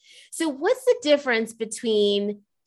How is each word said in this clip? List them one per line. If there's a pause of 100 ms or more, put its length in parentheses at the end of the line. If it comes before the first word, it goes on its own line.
(320)
So
what's
the
difference
between (260)